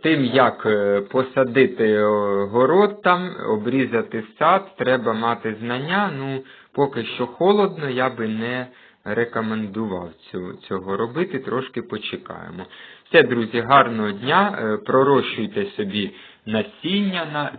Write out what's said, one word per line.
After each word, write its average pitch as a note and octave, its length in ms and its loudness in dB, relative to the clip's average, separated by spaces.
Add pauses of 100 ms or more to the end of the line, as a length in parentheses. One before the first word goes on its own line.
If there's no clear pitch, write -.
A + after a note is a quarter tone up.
тим, D3+ 220 2
як, A#2+ 400 2
е, G2+ 360 2
посадити, B2 920 2
е, G#2 120 4 (400)
город D#3 580 4
там, F3+ 320 0 (140)
обрізати A2+ 760 -2 (160)
сад, F#3 380 2
треба A#2+ 360 0
мати A2+ 460 -2
знання, D3 580 -2
ну, C3+ 260 -6 (300)
поки C3+ 300 0
що B2 240 -4
холодно, F3 640 2
я B2+ 200 0
би A2+ 180 -4
не A#2+ 400 -4 (360)
рекомендував A2 1080 -4 (220)
цю-, F2+ 220 -8
цього F#2+ 440 -6
робити, B2 420 -4
трошки B2 420 -6
почекаємо. E2+ 840 -10 (440)
Все, D#3+ 140 8
друзі, A#2+ 360 0
гарного A#2 520 4
дня, D3 480 0
е, G#2+ 180 -2
пророщуйте B2 880 0
собі G2+ 500 -6 (300)
насіння E3+ 800 -2
на D3 340 -6